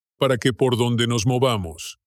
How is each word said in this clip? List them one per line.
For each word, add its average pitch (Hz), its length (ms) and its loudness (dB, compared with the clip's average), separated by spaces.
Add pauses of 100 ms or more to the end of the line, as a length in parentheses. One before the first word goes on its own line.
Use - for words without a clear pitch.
(180)
para 131 180 2
que 127 160 2
por 123 240 2
donde 120 300 0
nos 117 200 -2
movamos 117 800 -2